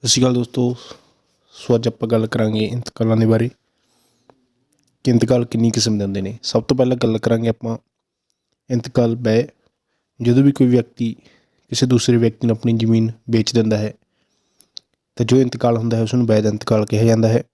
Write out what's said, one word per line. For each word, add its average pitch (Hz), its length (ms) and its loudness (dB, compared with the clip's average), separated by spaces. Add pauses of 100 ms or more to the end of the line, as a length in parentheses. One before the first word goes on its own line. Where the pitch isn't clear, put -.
ਸਤਿ 131 40 -6
ਸ਼੍ਰੀ 123 160 0
ਅਕਾਲ 127 100 2
ਦੋਸਤੋ, 123 420 -2 (800)
ਸੋ - 200 -2
ਅੱਜ 117 120 0
ਆਪਾਂ 113 220 -6
ਗੱਲ 110 180 0
ਕਰਾਂਗੇ 110 380 -2
ਇੰਤਕਾਲਾਂ 113 520 -2
ਦੇ 113 80 2
ਬਾਰੇ 110 220 2 (1600)
ਕਿ 127 60 2
ਇੰਤਕਾਲ 120 340 2
ਕਿੰਨੀ 117 260 0
ਕਿਸਮ 107 260 -2
ਦੇ 101 60 -2
ਹੁੰਦੇ 98 180 -6
ਨੇ। 95 120 -8 (100)
ਸਭ 113 200 -2
ਤੋਂ - 140 -2
ਪਹਿਲਾਂ 127 200 0
ਗੱਲ 113 200 -2
ਕਰਾਂਗੇ 113 320 -2
ਆਪਾਂ 113 280 -6 (920)
ਇੰਤਕਾਲ 120 480 0
ਬੈ। 117 240 0 (760)
ਜਦੋਂ 120 240 2
ਵੀ 143 80 4
ਕੋਈ 139 160 2
ਵਿਅਕਤੀ 120 460 0
ਕਿਸੇ - 720 -8
ਦੂਸਰੇ 123 320 2
ਵਿਅਕਤੀ 113 300 0
ਨੂੰ 113 80 2
ਆਪਣੀ 117 200 -2
ਜ਼ਮੀਨ 113 360 0 (180)
ਵੇਚ 113 240 0
ਦਿੰਦਾ 110 240 2
ਹੈ 104 160 -6 (1200)
ਤਾਂ 120 80 0
ਜੋ 123 140 4
ਇੰਤਕਾਲ 120 380 0
ਹੁੰਦਾ 117 200 -2
ਹੈ 113 60 0
ਉਸ 107 100 -4
ਨੂੰ 123 120 2
ਬੈ 110 160 2
ਦਾ 107 80 0
ਇੰਤਕਾਲ 107 360 0
ਕਿਹਾ 107 180 0
ਜਾਂਦਾ 113 260 4
ਹੈ। 110 140 0 (100)